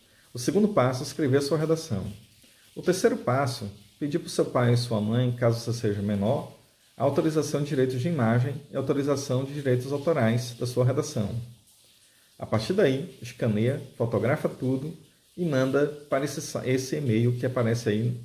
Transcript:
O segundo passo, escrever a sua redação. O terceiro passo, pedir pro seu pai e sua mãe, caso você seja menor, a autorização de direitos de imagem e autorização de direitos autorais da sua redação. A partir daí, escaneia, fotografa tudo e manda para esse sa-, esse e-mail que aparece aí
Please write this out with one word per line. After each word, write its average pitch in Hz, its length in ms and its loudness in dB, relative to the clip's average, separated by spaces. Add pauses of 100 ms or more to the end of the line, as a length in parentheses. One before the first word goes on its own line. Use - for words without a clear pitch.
(340)
O 120 60 -10
segundo 196 300 2
passo, 127 340 2
escrever 139 340 0
a 143 40 4
sua 143 160 0
redação. 151 480 -2 (680)
O 160 80 -12
terceiro 185 360 2
passo, 123 520 -2 (300)
pedir 151 200 -2
pro - 100 -10
seu - 160 0
pai 123 280 4
e 120 40 4
sua 110 240 0
mãe, 120 320 2
caso 117 260 2
você 113 140 -4
seja 101 280 -2
menor, 104 540 0 (400)
a - 80 -2
autorização 151 600 2
de 143 60 -4
direitos 127 300 2
de 139 80 0
imagem 127 480 2 (160)
e 135 60 -4
autorização 135 680 0
de 135 100 -8
direitos 135 380 0
autorais 127 680 0
da 127 80 -4
sua 123 200 0
redação. 123 500 0 (1040)
A - 60 -8
partir 113 280 -2
daí, 151 480 2
escaneia, 120 600 -2 (160)
fotografa 117 500 0
tudo 139 480 -4 (400)
e 180 80 -4
manda 139 440 2 (220)
para 143 140 0
esse 151 180 -6
sa-, - 240 -8
esse 127 300 0
e-mail 123 380 2
que 120 120 -4
aparece 117 440 0
aí 113 360 0